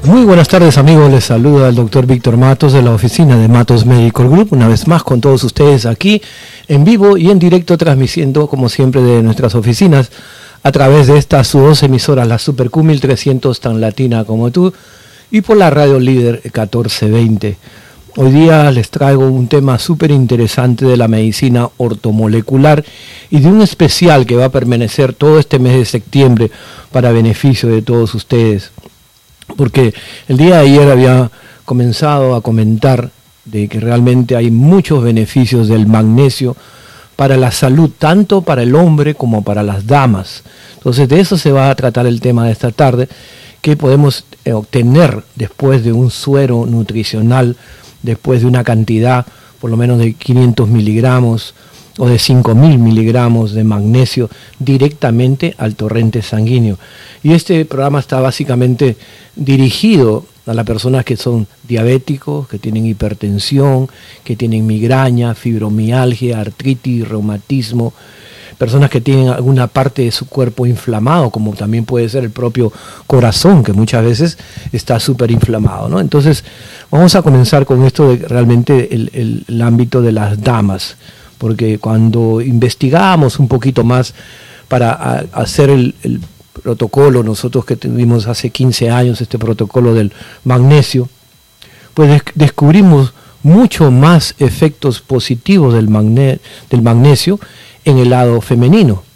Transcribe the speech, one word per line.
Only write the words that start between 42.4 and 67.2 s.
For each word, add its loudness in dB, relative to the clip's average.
de 0
esta -4
tarde, 0
que 0
podemos, 0
eh, -4
obtener 0
después -2
de -2
un 0
suero -2
nutricional, -2
después -2
de 0
una 0
cantidad -2
por -8
lo -2
menos 0
de 0
quinientos 0
miligramos -2
o 0
de 2
cinco 0
mil 4
miligramos 0
de -2
magnesio -2
directamente -2
al -6
torrente -4
sanguíneo. -2
Y 2
este 0
programa -4
está -6
básicamente -2
dirigido 0
a -8
las -4
personas -4
que -6
son -4
diabéticos, -4
que -14
tienen -6
hipertensión, -2
que -8
tienen -4
migraña, -2
fibromialgia, -4
artritis, -6
reumatismo, -6